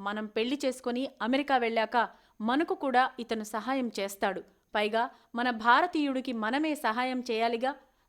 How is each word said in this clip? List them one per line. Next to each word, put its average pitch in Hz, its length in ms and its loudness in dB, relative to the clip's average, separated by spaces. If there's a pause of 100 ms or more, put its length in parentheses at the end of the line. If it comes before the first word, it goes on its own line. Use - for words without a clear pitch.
మనం 214 180 -4 (120)
పెళ్లి 247 280 0
చేసుకొని 254 380 -2 (240)
అమెరికా 269 380 2
వెళ్ళాక 226 320 0 (520)
మనకు 302 260 2 (100)
కూడా 254 180 4 (200)
ఇతను 220 220 -4 (100)
సహాయం 247 340 -2 (100)
చేస్తాడు. 196 420 -2 (340)
పైగా 214 280 2 (360)
మన 247 100 2 (160)
భారతీయుడికి 269 680 4 (120)
మనమే 294 280 0 (120)
సహాయం 247 440 0
చేయాలిగా. 233 440 0 (360)